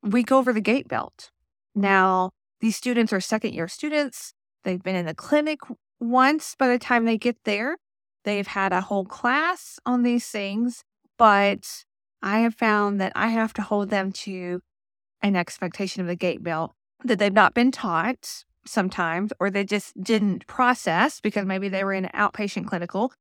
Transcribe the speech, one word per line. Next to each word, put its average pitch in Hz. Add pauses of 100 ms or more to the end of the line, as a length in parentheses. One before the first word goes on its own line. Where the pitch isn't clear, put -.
we 233
go 262
over 254
the 220
gait 220
belt. - (440)
Now, 190 (300)
these 220
students 240
are 190
second-year 185
students. 294 (320)
They've 185
been 190
in 175
the 156
clinic 302 (400)
once 254
by 262
the 247
time 240
they 226
get 240
there. 226 (480)
They've 202
had 196
a 180
whole 196
class 294
on 247
these 240
things, 214 (340)
but 202 (380)
I 208
have 233
found 208
that 190
I 214
have 226
to 214
hold 202
them 196
to 180 (580)
an 202
expectation 180
of 180
the 175
gait 175
belt 165 (300)
that 226
they've 202
not 202
been 240
taught 196 (220)
sometimes, 185
or 196
they 202
just 196
didn't 208
process 240
because 208
maybe 190
they 190
were 196
in 190
an -
outpatient 202
clinical. 185